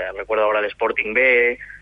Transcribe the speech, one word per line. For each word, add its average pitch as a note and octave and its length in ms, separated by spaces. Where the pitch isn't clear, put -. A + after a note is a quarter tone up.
recuerdo G#2+ 280
ahora G#2+ 160
el G#2 60
Sporting A2 480
B, B2 380
eh, B2 60